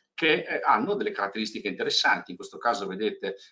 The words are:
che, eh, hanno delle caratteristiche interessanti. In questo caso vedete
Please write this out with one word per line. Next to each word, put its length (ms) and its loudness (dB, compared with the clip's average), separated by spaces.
che, 260 4
eh, 200 -4
hanno 320 4
delle 160 0
caratteristiche 560 -4
interessanti. 640 0
In 60 -10
questo 200 -14
caso 300 0
vedete 480 -2